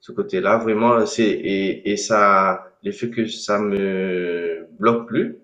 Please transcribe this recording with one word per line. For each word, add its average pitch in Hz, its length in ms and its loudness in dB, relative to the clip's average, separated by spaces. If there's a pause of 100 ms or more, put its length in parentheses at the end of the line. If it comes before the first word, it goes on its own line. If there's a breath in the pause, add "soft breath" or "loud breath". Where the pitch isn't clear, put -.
Ce - 120 -20
côté-là, 98 460 0
vraiment, 113 480 2
c'est, 110 220 2
et, 98 600 -2
et 104 60 0
ça, 98 760 2 (100)
le 101 80 -6
fait 117 200 -6
que 117 160 -2
ça 104 320 -4
me 92 1080 -2 (120)
bloque 117 280 0
plus 151 380 -4